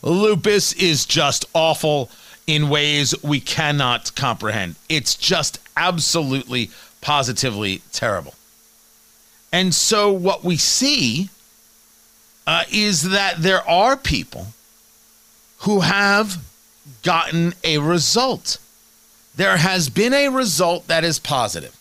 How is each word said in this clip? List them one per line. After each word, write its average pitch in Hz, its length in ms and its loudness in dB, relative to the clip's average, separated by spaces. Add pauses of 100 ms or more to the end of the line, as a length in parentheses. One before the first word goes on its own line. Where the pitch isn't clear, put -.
Lupus 202 680 2
is 165 340 0
just 156 360 0 (120)
awful 151 560 2 (340)
in 151 240 0
ways 147 540 0
we 147 160 0
cannot 143 760 -2
comprehend. 107 600 -4 (140)
It's 151 260 -2
just - 440 -2 (160)
absolutely, 143 960 -2 (320)
positively 117 800 -2 (100)
terrible. 95 440 -4 (1160)
And 180 220 0
so 208 380 2
what 185 320 -2
we 175 140 0
see, 190 720 0 (1160)
uh, 165 260 -2
is 196 380 0
that 190 320 0
there 185 260 0
are 220 300 4
people 104 500 -4 (1120)
who 202 200 2
have 196 640 2 (580)
gotten 170 520 0 (100)
a 156 160 2
result. 175 800 0 (760)
There 190 220 2
has 175 320 2
been 214 240 2
a 285 140 4
result 180 600 0
that 165 160 2
is 165 140 0
positive. 98 640 -4